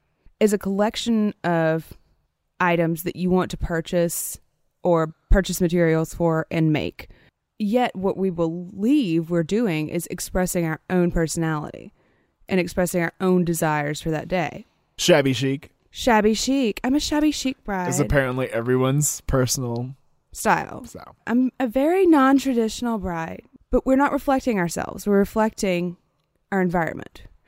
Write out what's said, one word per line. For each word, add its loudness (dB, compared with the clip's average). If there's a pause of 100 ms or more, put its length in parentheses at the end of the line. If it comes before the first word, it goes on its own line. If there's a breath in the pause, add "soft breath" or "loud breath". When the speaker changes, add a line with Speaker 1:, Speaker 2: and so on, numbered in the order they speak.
(400)
Speaker 1:
is 4
a 2
collection 0 (100)
of 0 (640)
items 0
that -6
you -2
want 2
to -8
purchase -2 (440)
or 2 (160)
purchase 2
materials 2
for 0
and 2
make. -4 (500 soft breath)
Yet 0
what -2
we 0
believe 0
we're 0
doing 0
is -6
expressing -2
our -4 (100)
own 2
personality -4 (540)
and 0
expressing 0
our -4
own 4
desires -2
for -6
that -4
day. -4 (320)
Speaker 2:
Shabby 4
chic. -4 (200)
Speaker 1:
Shabby 2
chic. -2
I'm 0
a 2
shabby 0
chic -6
bride. -4
Speaker 2:
Is -2
apparently 0
everyone's 0
personal -2 (360)
Speaker 1:
style. -2
Speaker 2:
style. -20 (120)
Speaker 1:
I'm 2
a -2
very 2
non-traditional 2
bride, -8 (300)
but 2
we're 4
not 4
reflecting 0
ourselves. -4
We're 4
reflecting 0 (540)
our 2
environment. -2 (240 soft breath)